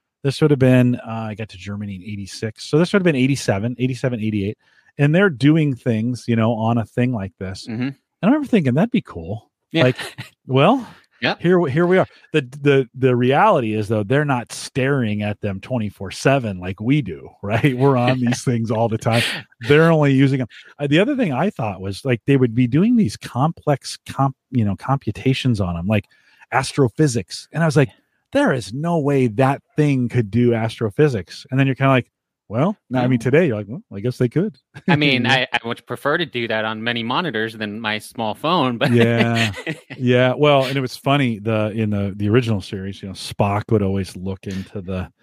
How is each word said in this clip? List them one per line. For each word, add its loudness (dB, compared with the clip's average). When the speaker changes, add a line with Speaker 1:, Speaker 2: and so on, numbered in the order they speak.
Speaker 1:
this -2
would 4
have 4
been, 6
uh, -8
I -8
got -10
to -20
Germany -10
in -14
eighty-six. -10
So 0
this 2
would 2
have -4
been 4
eighty-seven, 0
eighty-seven, -2
eighty-eight. -2
And 2
they're 4
doing 2
things, -4
you 2
know, 2
on 0
a -2
thing -2
like -8
this. -10
Speaker 2:
Mm-hmm. -6
Speaker 1:
And 2
I 4
remember 0
thinking, 2
"That'd 0
be 0
cool." -12
Speaker 2:
Yeah. 2
Speaker 1:
Like, 4
well, 4
Speaker 2:
Yeah. 0
Speaker 1:
here, 2
here 0
we 4
are. 2
The, 2
the, 4
the 2
reality 2
is, -2
though, 0
they're 0
not -2
staring -2
at -6
them -6
twenty-four -6
seven -2
like -8
we 2
do, -12
<laughs> -16
right? 0
We're 4
on 2
Speaker 2:
<laughs> -2
Speaker 1:
these 0
things -2
all 0
the -2
time. 0
They're 4
only 4
using 2
'em. -6
Uh, -4
the 4
other 2
thing -2
I -2
thought -6
was, -8
like, 0
they 4
would 2
be 4
doing 2
these 0
complex -4
comp-, -2
you 0
know, -2
computations -2
on -4
'em, -4
like 0
astrophysics. -2
And -2
I 2
was 0
like, 4
"There 2
is -6
no -2
way 2
that 0
thing 2
could -2
do 2
astrophysics." -2
And 0
then 4
you're -2
kinda 2
like, 0
"Well, -2
no, -2
I 0
mean, 2
Speaker 2:
Yeah. -6
Speaker 1:
today, 4
you're -2
like, -8
'Well, -12
I -10
guess -4
they 2
could.'" -2
<laughs> -6
Speaker 2:
I 4
mean, 2
Speaker 1:
You 2
know? 4
Speaker 2:
I, -2
I -2
would -8
prefer -2
to -2
do -6
that -2
on -6
many -4
monitors -4
than -8
my -4
small -8
phone, 0
but 0
Speaker 1:
Yeah. 2
Speaker 2:
<laughs> -
Speaker 1:
Yeah. 2
Well, 4
and -4
it 0
was -8
funny, 0
the, -2
in -2
the, -2
the -2
original 2
series, -10
you -12
know, -12
Spock -2
would 4
always -2
look -10
into -10
the, -8